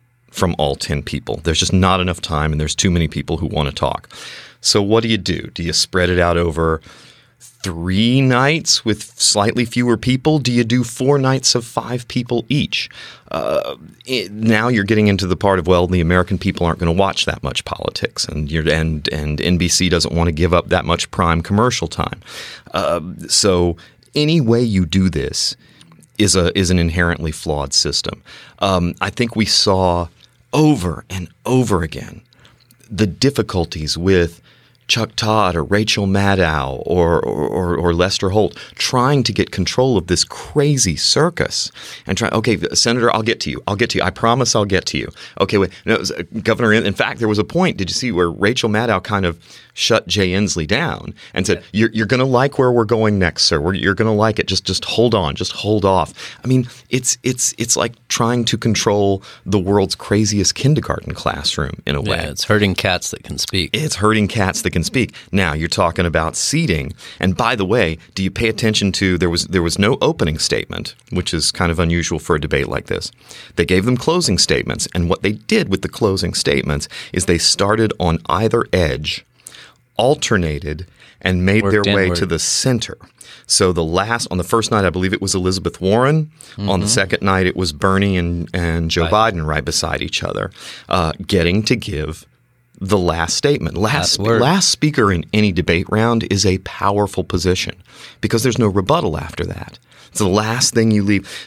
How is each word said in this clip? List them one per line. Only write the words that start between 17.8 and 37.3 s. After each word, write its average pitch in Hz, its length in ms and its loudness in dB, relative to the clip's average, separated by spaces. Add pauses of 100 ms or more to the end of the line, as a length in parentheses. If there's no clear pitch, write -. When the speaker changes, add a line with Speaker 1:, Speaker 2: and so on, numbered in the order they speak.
Speaker 1:
and 76 260 -6
you're, 78 160 0
and, 78 460 0
and 76 300 -4
N 90 160 2
B 87 100 2
C - 220 2
doesn't 85 240 0
wanna 85 180 2
give 82 220 2
up 87 160 0
that 87 160 0
much 85 240 -2
prime 82 320 0
commercial 107 440 0
time. - 360 -6 (500)
Uh, 85 300 -2 (260)
so 87 480 2 (380)
any 151 260 2
way 117 220 4
you 101 240 2
do 92 240 2
this 69 460 -4 (600)
is 101 200 2
a, 90 220 2
is 90 120 2
an 92 80 4
inherently 85 540 0
flawed 73 420 -4
system. - 480 -2 (380)
Um, 90 420 2
I 95 80 -2
think 117 260 -2
we 110 80 4
saw 92 640 2 (460)
over 131 560 2
and 92 180 -8 (160)
over 113 380 2
again - 400 -10 (680)
the 101 160 0
difficulties 85 920 -2
with 87 420 2 (460)
Chuck 113 300 -2
Todd 107 400 0
or 78 80 0
Rachel 101 420 0
Maddow 92 800 0
or, 85 400 4
or, 64 240 -2